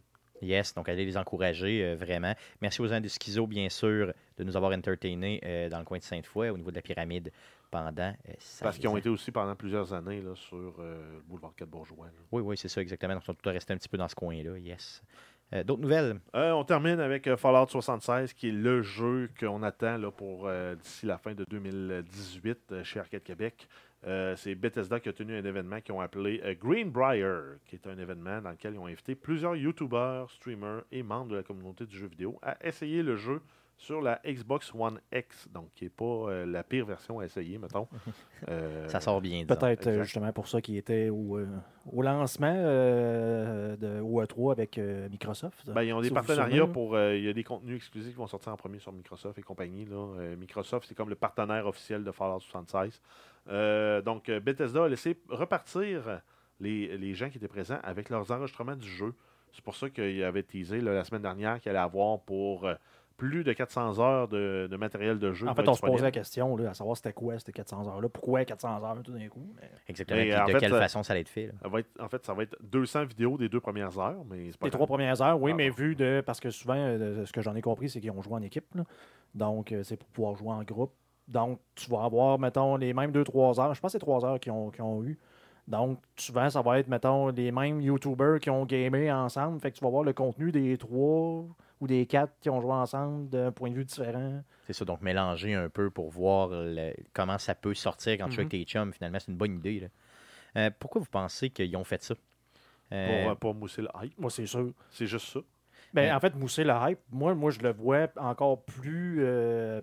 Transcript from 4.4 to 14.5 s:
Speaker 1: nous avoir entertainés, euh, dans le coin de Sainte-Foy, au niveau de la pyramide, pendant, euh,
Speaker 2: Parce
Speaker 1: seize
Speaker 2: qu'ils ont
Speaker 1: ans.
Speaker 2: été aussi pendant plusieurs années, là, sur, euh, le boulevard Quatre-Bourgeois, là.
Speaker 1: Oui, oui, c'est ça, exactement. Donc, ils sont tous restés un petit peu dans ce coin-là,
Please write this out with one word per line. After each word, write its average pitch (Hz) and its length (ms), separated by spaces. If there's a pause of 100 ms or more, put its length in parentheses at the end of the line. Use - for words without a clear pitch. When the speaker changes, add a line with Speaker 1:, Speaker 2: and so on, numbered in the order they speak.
Speaker 1:
nous 92 100
avoir 95 160
entertainés, 92 720
euh, 85 240
dans 85 120
le 82 60
coin 92 120
de 85 60
Sainte-Foy, 104 460
au 104 80
niveau 87 140
de 78 60
la 85 40
pyramide, 85 480 (400)
pendant, 80 340
euh, 98 100 (480)
Speaker 2:
Parce 107 140
Speaker 1:
seize - 40
Speaker 2:
qu'ils - 80
ont 107 60
Speaker 1:
ans. 104 40
Speaker 2:
été 101 120
aussi 110 240
pendant 101 240
plusieurs 98 360
années, 95 280
là, 92 140
sur, 90 440
euh, 80 360
le 78 80
boulevard 82 340
Quatre-Bourgeois, 80 480
là. 82 80 (180)
Speaker 1:
Oui, 117 100
oui, 104 140
c'est 92 140
ça, - 120
exactement. 92 340
Donc, 90 80
ils - 20
sont 90 80
tous - 160
restés 90 240
un 92 40
petit - 120
peu 98 80
dans 90 100
ce - 80
coin-là, 82 420